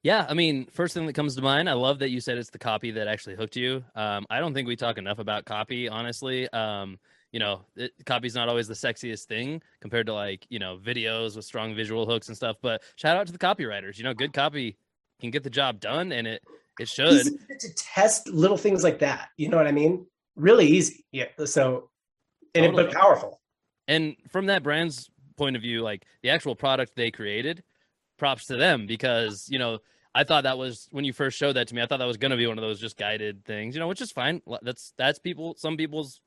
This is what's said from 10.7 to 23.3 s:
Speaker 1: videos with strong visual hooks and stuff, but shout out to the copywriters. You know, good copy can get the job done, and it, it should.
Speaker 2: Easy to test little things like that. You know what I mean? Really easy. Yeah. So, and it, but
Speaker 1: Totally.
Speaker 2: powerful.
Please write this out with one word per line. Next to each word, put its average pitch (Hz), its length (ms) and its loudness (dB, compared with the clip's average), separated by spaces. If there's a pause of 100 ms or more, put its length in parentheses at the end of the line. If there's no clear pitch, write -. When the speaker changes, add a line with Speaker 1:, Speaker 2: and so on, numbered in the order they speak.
Speaker 1:
videos 113 580 -4
with 110 80 -12
strong 110 320 -8
visual 113 300 -4
hooks 113 240 -2
and 110 80 -12
stuff, 113 240 -4
but 113 200 -2 (140)
shout 165 220 2
out 196 100 -2
to 170 60 -14
the 175 40 -16
copywriters. 104 600 -2
You 113 80 -10
know, 127 80 -2
good 143 180 -4
copy 143 460 -2 (420)
can 120 120 -8
get 139 120 -4
the 139 60 -8
job 120 320 0
done, 156 320 -4
and 117 120 -4
it, 110 160 -8 (380)
it - 80 -6
should. 151 240 4
Speaker 2:
Easy 285 260 6 (220)
to 202 160 -12
test - 540 2
little 185 280 4
things 185 280 2
like - 140 4
that. - 360 0
You 151 140 -2
know 165 80 4
what 151 100 6
I 143 60 2
mean? 165 340 4 (300)
Really 185 280 8
easy. 160 460 4
Yeah. 131 140 -4 (180)
So, 131 460 2 (680)
and 165 100 8
it, 170 80 8
but 175 100 6
Speaker 1:
Totally. - 120 0
Speaker 2:
powerful. 165 460 6 (480)